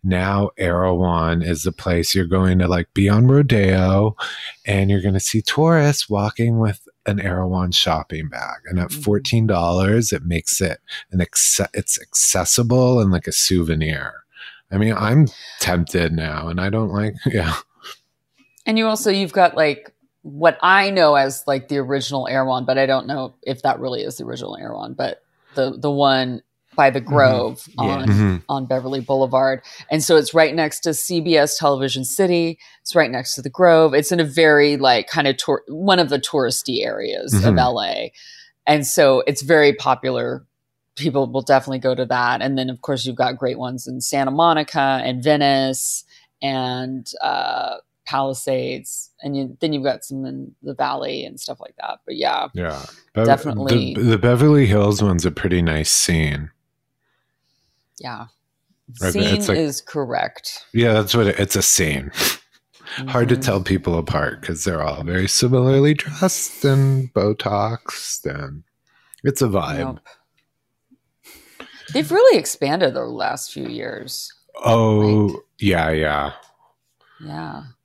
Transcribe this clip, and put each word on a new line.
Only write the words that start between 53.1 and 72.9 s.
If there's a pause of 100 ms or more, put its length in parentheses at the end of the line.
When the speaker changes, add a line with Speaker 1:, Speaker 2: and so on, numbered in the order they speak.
Speaker 1:
Be-,
Speaker 2:
Definitely.
Speaker 1:
The,
the
Beverly
Hills
one's
a
pretty
nice
scene. (1500)
Speaker 2:
Yeah.
Speaker 1:
Right, (720)
but
Speaker 2:
Scene (120)
Speaker 1:
it's
like
Speaker 2:
is
correct.
Speaker 1:
Yeah,
that's
what
it,
it's
a
scene. (960)
Hard
to
Speaker 2:
Mm-hmm.
Speaker 1:
tell
people
apart
'cause
they're
all
very
similarly
dressed
and
Botoxed,
and (600)
it's
a
vibe.
Speaker 2:
Yep. (260)
They've
really
expanded